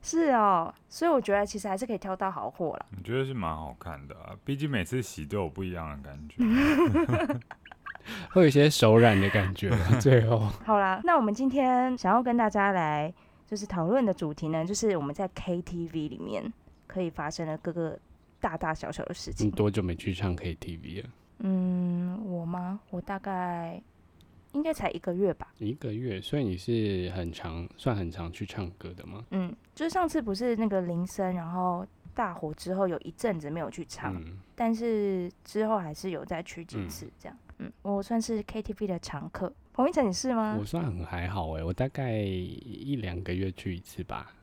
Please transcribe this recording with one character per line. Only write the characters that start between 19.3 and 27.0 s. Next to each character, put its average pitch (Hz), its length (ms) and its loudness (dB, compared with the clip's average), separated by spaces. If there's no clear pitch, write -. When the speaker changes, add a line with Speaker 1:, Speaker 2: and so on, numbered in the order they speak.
Speaker 1:
情。 110 140 0
Speaker 3:
你 98 60 2
多 104 180 2
久 104 100 0
没 90 140 0
去 92 180 -4
唱 90 220 0
K 85 220 -6
T 82 260 -10
V 71 200 -10
了？ 127 60 -14
Speaker 1:
嗯， 180 840 -2
我 175 200 -6
吗？ 180 360 -6
我 180 100 -6
大 196 200 -8
概 175 600 -6
应 285 140 -4
该 320 100 0
才 - 160 -2
一 - 80 -8
个 175 160 -4
月 185 200 2
吧。 - 120 -12
Speaker 3:
一 107 140 -4
个 127 220 -6
月， 110 260 -4
所 143 200 -2
以 - 20 0
你 95 140 0
是 101 580 0